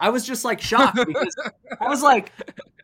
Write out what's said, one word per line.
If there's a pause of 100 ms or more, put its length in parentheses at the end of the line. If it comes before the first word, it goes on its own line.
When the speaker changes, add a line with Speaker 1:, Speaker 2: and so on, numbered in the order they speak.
Speaker 1:
I
was
just,
like,
shocked
Speaker 2:
<laughs>
Speaker 1:
because (460)
I
was
like, (520)